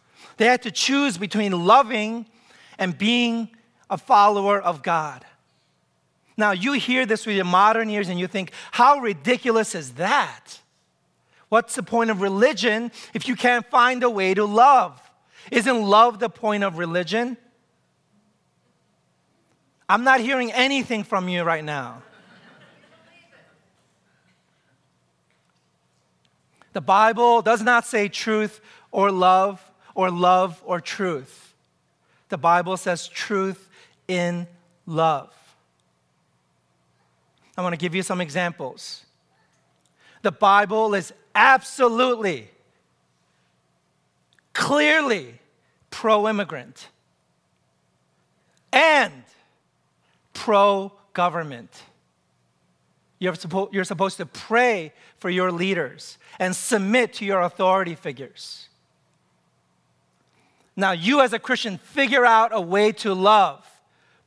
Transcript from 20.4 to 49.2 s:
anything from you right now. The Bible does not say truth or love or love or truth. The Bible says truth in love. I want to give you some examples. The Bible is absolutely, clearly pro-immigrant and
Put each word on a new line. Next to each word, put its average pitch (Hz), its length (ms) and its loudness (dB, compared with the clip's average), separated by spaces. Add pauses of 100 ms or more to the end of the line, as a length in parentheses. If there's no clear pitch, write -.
anything 247 520 -2
from 185 260 -4
you 175 140 -4
right 165 200 -2
now. 131 380 -10 (4000)
The 185 100 -8
Bible 220 600 4
does 214 180 2
not 233 240 2
say 208 220 -2
truth 214 520 -4 (320)
or 196 200 2
love 185 500 2 (320)
or 185 160 0
love 180 560 2
or 175 160 -6
truth. - 720 -8 (760)
The 185 100 -6
Bible 175 380 0
says 175 300 -6
truth 190 600 -6 (380)
in 175 400 -4 (400)
love. 160 440 -2 (2250)
I 185 60 -8
want 180 120 -4
to 165 40 -6
give 160 160 -6
you 185 80 -4
some 180 200 -6
examples. 165 840 -8 (1160)
The 196 80 0
Bible 202 640 2
is 180 180 -6 (220)
absolutely, 233 1120 2 (2000)
clearly 277 840 0 (560)
pro-immigrant 208 960 -4 (1800)
and 254 520 2 (1120)